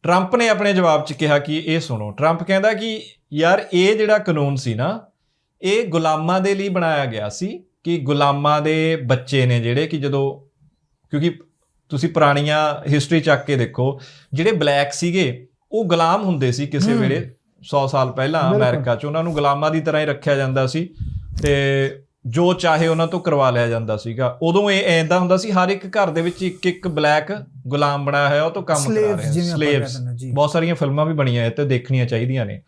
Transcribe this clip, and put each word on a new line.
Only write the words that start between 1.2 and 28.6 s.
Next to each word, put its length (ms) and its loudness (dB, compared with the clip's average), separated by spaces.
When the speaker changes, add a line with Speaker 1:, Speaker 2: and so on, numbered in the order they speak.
Speaker 1:
ਕਿ 260 -4
ਇਹ 140 0
ਸੁਣੋ, 320 -6
ਟਰੰਪ 320 0
ਕਹਿੰਦਾ 300 2
ਕਿ 300 -6
ਯਾਰ 400 2
ਇਹ 220 4
ਜਿਹੜਾ 220 2
ਕਾਨੂੰਨ 380 0
ਸੀ 180 -4
ਨਾ, 280 -2
ਇਹ 260 0
ਗੁਲਾਮਾਂ 540 0
ਦੇ 140 0
ਲਈ 140 -4
ਬਣਾਇਆ 360 0
ਗਿਆ 240 -6
ਸੀ, 340 -8
ਕਿ 140 -2
ਗੁਲਾਮਾਂ 640 2
ਦੇ 340 0
ਬੱਚੇ 500 0
ਨੇ 140 2
ਜਿਹੜੇ 280 0
ਕਿ 100 -6
ਜਦੋਂ, 580 -4
ਕਿਉਂਕਿ 280 -2
ਤੁਸੀਂ 200 -2
ਪੁਰਾਣੀਆਂ 800 0
ਹਿਸਟਰੀ 320 2
ਚੱਕ 240 2
ਕੇ 100 0
ਦੇਖੋ, 460 -2
ਜਿਹੜੇ 180 2
ਬਲੈਕ 420 2
ਸੀਗੇ 540 -2
ਉਹ 140 0
ਗੁਲਾਮ 380 2
ਹੁੰਦੇ 280 0
ਸੀ 160 -4
ਕਿਸੇ 240 2
Speaker 2:
ਹੂੰ। 100 2
Speaker 1:
ਵੇਲੇ, 320 -2
ਸੌ 240 0
ਸਾਲ 240 0
ਪਹਿਲਾਂ 400 0
Speaker 2:
ਬਿਲਕੁਲ। 180 2
Speaker 1:
ਅਮਰੀਕਾ 260 0
'ਚ 100 -10
ਉਹਨਾਂ 180 -2
ਨੂੰ 100 -4
ਗੁਲਾਮਾਂ 380 2
ਦੀ 100 0
ਤਰ੍ਹਾਂ 200 0
ਹੀ 60 -2
ਰੱਖਿਆ 280 0
ਜਾਂਦਾ 320 0
ਸੀ 280 -4
ਤੇ 460 2
ਜੋ 280 2
ਚਾਹੇ 340 2
ਉਹਨਾਂ 200 2
ਤੋਂ 120 -4
ਕਰਵਾ 300 2
ਲਿਆ 180 2
ਜਾਂਦਾ 300 -2
ਸੀਗਾ। 440 -4
ਉਦੋਂ 300 2
ਇਹ 280 2
ਏਦਾਂ 200 2
ਹੁੰਦਾ 180 4
ਸੀ 140 -4
ਹਰ 180 2
ਇੱਕ 180 -4
ਘਰ 220 0
ਦੇ 120 -2
ਵਿੱਚ 220 -4
ਇੱਕ 220 -6
ਇੱਕ 220 -2
ਬਲੈਕ 580 0
ਗੁਲਾਮ 380 0
ਬਣਾਇਆ 240 2
ਹੋਇਆ, 140 2
ਉਹ 80 -2
ਤੋਂ 120 -8